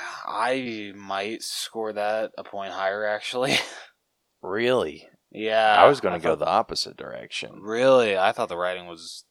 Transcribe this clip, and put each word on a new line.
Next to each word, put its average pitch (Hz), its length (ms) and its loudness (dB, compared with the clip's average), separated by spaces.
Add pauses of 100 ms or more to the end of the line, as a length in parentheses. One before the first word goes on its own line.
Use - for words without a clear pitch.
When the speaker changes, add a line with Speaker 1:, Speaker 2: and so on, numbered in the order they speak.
(260)
Speaker 1:
I 113 680 -4
might 101 480 -6
score - 500 -8
that 104 440 -2
a 95 80 -12
point 98 280 -10
higher, 98 340 -2
actually. 123 560 -2
<laughs> - 40 -10 (760)
Speaker 2:
Really? 98 680 0 (240)
Speaker 1:
Yeah. 110 500 4
Speaker 2:
I 113 60 12
was 139 120 6
gonna 95 140 0
Speaker 1:
I 87 60 -4
Speaker 2:
go 85 80 0
Speaker 1:
thought 78 100 0
Speaker 2:
the 76 80 -2
opposite 95 500 0
direction. - 640 -12
Speaker 1:
Really? 113 560 4
I 95 140 4
thought 117 180 -4
the 87 80 -6
writing 90 300 -4
was 82 440 -16